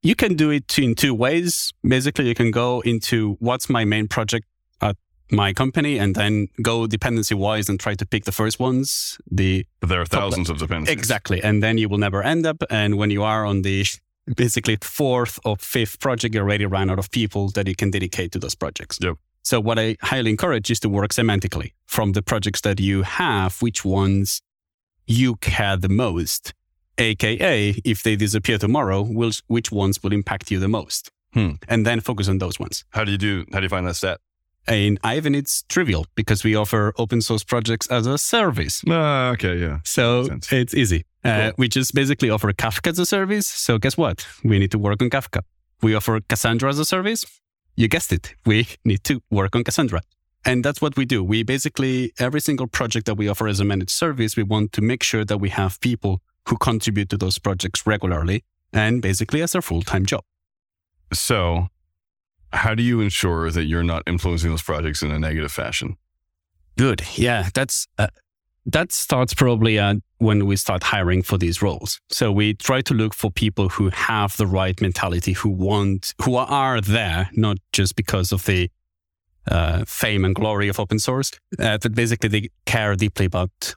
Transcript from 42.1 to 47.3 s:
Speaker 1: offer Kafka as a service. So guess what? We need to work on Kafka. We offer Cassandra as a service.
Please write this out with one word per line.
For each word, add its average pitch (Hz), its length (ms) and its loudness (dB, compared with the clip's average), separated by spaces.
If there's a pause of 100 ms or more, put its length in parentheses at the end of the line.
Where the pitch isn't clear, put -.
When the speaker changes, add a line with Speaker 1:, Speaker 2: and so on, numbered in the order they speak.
Speaker 1:
offer 104 220 2
Kafka - 400 -2
as 170 80 -4
a 175 60 2
service. 196 420 0
So - 300 0
guess 131 180 0
what? 147 280 0 (200)
We 107 160 6
need 95 100 4
to 110 80 0
work 101 240 0
on 123 80 2
Kafka. 131 300 -2 (420)
We 110 140 4
offer 110 320 0
Cassandra 120 420 0
as 139 80 -2
a 156 60 0
service. 196 400 -2 (500)